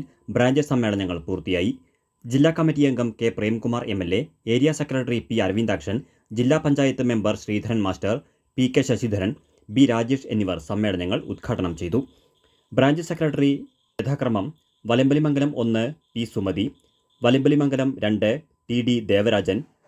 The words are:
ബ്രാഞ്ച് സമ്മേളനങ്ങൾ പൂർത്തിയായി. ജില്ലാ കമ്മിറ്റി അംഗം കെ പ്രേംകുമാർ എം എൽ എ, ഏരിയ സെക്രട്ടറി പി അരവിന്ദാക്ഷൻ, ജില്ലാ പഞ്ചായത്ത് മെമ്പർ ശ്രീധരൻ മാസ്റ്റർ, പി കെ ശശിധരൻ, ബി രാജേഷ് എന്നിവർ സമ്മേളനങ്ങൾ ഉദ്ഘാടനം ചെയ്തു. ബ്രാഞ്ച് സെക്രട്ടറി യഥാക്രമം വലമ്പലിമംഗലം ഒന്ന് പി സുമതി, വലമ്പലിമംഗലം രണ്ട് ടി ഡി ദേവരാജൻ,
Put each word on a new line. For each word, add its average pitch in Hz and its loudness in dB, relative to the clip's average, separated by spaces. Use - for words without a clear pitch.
ബ്രാഞ്ച് 127 2
സമ്മേളനങ്ങൾ 101 -2
പൂർത്തിയായി. 90 -2
ജില്ലാ 139 2
കമ്മിറ്റി 160 0
അംഗം 120 0
കെ 113 -2
പ്രേംകുമാർ 113 -2
എം 101 -2
എൽ 85 -4
എ, 107 2
ഏരിയ 123 4
സെക്രട്ടറി 131 -4
പി 113 -6
അരവിന്ദാക്ഷൻ, 101 0
ജില്ലാ 127 2
പഞ്ചായത്ത് 139 0
മെമ്പർ 107 0
ശ്രീധരൻ 110 -2
മാസ്റ്റർ, 98 -2
പി 127 2
കെ 131 2
ശശിധരൻ, 107 0
ബി 120 4
രാജേഷ് 117 0
എന്നിവർ 95 -2
സമ്മേളനങ്ങൾ 101 -2
ഉദ്ഘാടനം 95 -4
ചെയ്തു. 90 -2
ബ്രാഞ്ച് 143 2
സെക്രട്ടറി 147 0
യഥാക്രമം 113 -2
വലമ്പലിമംഗലം 139 2
ഒന്ന് 113 0
പി 117 -4
സുമതി, 98 -2
വലമ്പലിമംഗലം 135 4
രണ്ട് 107 2
ടി 120 -2
ഡി 120 2
ദേവരാജൻ, 101 2